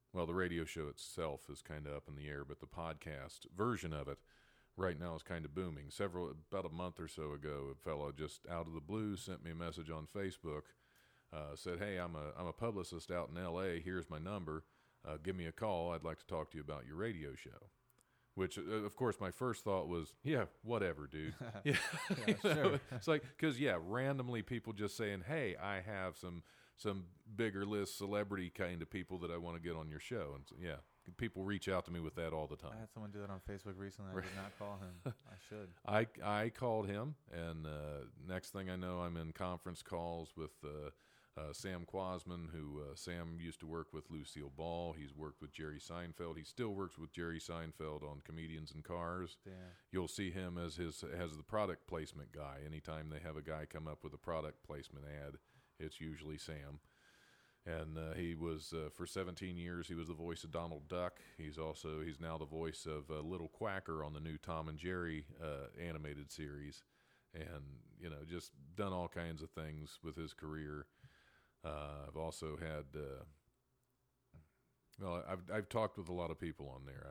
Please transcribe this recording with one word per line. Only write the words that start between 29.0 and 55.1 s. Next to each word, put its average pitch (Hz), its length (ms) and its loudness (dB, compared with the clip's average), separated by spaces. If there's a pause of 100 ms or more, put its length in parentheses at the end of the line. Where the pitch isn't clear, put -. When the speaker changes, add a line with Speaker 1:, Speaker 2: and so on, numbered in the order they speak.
Speaker 1:
that 85 120 0
I 85 60 2
wanna 85 240 -2
get 85 160 0
on 78 140 -2
your 76 100 -4
show." 85 340 0
And 69 120 -8
so, - 120 -14
yeah, 82 180 0 (400)
people 104 280 2
reach 98 240 2
out 92 180 6
to 85 40 -8
me 87 100 0
with 78 140 0
that 82 180 2
all 78 140 2
the 71 100 -4
time. 78 180 -8
Speaker 2:
I 113 60 -6
had 110 120 -10
someone 107 180 -6
do 101 100 -6
that 101 100 -4
on 95 100 -4
Facebook 98 360 -4
recently. 98 360 -6
I 95 80 2
did 95 160 -2
not 98 220 -6
call 101 200 -4
him. 90 400 -4
Speaker 1:
<laughs> - 100 -20
Speaker 2:
I 98 60 -14 (140)
should. 104 200 -6 (160)
Speaker 1:
I, 107 220 8 (180)
I 104 260 6
called 110 380 4
him, 117 280 0 (160)
and, 82 340 0
uh, 76 380 -2 (220)
next 92 260 -2
thing 95 180 -2
I 90 60 0
know, 90 240 0
I'm 85 160 0
in 80 160 0
conference 90 500 -2
calls 85 540 -2
with, 80 160 -4 (120)
uh, 73 260 -4 (460)
uh, 76 160 -4
Sam 90 340 -2
Quasman, 90 680 -2
who, 73 300 -4
uh, 71 120 -6
Sam 85 460 -4
used 82 200 -6
to 82 60 -8
work 80 260 -4
with 78 180 -6
Lucille 73 400 -6
Ball. 85 420 0
He's 73 220 -8
worked 76 260 -6
with 73 120 -8
Jerry 76 260 -4
Seinfeld. 85 580 -4
He 78 80 -6
still 110 300 0
works 95 240 -2
with 78 140 -6
Jerry 85 280 0
Seinfeld 80 640 -2
on 73 180 -6
Comedians 80 520 -6
in 76 100 -8
Cars. 87 600 0
Speaker 2:
Damn. 95 100 -10 (360)
Speaker 1:
You'll 92 180 2
see 95 220 2
him 90 280 0
as 82 180 0
his, 82 280 0
as 82 320 0
the 76 60 -6
product 104 440 4
placement 76 460 -4
guy. 71 340 -6
Anytime 78 440 -4
they 76 100 -4
have 78 160 -4
a 76 60 -4
guy 78 220 -2
come 80 240 -4
up 76 160 -6
with 73 80 -6
a 73 60 -10
product 78 460 0
placement 71 420 -8
ad, 73 320 -8 (400)